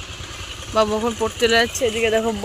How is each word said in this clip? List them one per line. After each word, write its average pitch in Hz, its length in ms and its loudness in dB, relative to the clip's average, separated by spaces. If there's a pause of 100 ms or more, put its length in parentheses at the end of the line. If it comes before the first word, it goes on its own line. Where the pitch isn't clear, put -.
(760)
বাবু 220 240 4
এখন 233 220 0
পড়তে 220 240 0
চলে 226 160 4
যাচ্ছে। 233 280 0
এদিকে 226 280 0
দেখো, 226 140 2 (140)